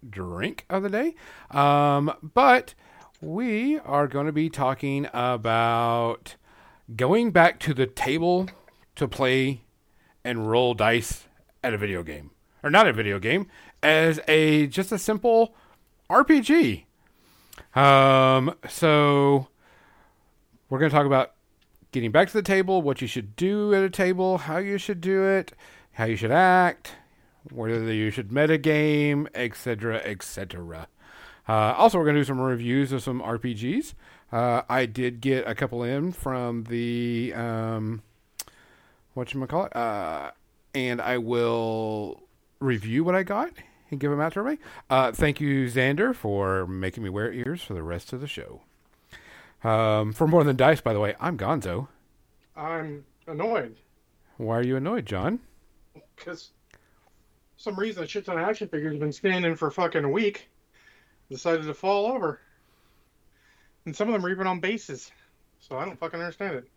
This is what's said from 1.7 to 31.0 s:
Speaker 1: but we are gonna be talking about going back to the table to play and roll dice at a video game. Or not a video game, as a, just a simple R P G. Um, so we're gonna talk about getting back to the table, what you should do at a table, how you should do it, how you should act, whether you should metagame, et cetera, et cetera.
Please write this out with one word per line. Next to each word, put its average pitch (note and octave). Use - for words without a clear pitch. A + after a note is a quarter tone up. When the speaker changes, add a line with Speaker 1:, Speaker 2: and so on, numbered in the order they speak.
Speaker 1:
but B3
we A3+
are C#3+
gonna C#3+
be D#3
talking C#3
about A#2
going F#3+
back E3+
to D3+
the B2+
table E3+
to D3
play C3
and A2+
roll A#2+
dice A2+
at A#2
a G#2+
video G2
game. D2
Or C#3+
not G3
a B2+
video G#2
game, C#3+
as D#3
a, D#3
just F#3
a G#3+
simple A3+
R B3+
P D4+
G. A3+
Um, C3+
so C#3+
we're C3
gonna D#3
talk D3
about C3+
getting A#2
back E3+
to -
the A3
table, F#3+
what C#3+
you B2+
should G#2+
do G#3
at G3
a F#3+
table, F#3
how D3+
you G3
should F#3
do F#3+
it, F#3+
how A2+
you A2+
should G#2+
act, F3+
whether A2+
you G#2+
should G#2
metagame, D3+
et A#2+
cetera, A2+
et F#2+
cetera. E2+